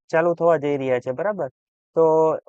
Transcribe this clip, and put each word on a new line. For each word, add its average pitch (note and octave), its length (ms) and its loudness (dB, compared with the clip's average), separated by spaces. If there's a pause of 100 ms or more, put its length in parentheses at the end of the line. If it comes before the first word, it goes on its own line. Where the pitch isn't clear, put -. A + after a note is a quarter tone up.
(100)
ચાલુ E3+ 240 2
થવા E3 220 2
જઈ C#3+ 200 -2
રહ્યા C3 220 -2
છે, B2+ 140 -6
બરાબર? E3+ 360 -6 (460)
તો D#3+ 420 2 (120)